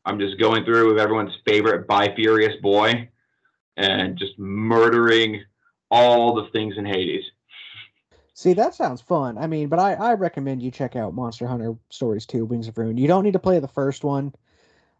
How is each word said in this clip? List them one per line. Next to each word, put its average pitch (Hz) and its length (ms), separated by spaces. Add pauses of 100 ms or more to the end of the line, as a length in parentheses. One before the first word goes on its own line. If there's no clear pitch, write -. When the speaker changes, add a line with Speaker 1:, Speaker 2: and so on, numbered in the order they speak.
Speaker 1:
I'm 101 140
just 98 200
going 110 260
through 113 240
with 107 100
everyone's 107 380 (100)
favorite 104 400
Bi-Furious 107 720
boy 107 480 (680)
and 95 420
just 98 200
murdering 113 1040 (480)
all 120 440
the 107 160
things 107 280
in 104 80
Hades. 92 380 (1120)
Speaker 2:
See, 185 200
that 254 200
sounds 131 280
fun. 135 340
I 147 100
mean, 151 220
but 160 100
I, 190 160
I 233 200
recommend 139 480
you 127 80
check 127 260
out 107 180
Monster 120 320
Hunter 117 300 (140)
Stories 110 340
two, 113 220
Wings 117 220
of 113 100
Ruin. 113 180
You 131 100
don't 185 180
need 202 100
to 185 40
play 185 200
the 139 100
first 139 340
one. 139 320 (640)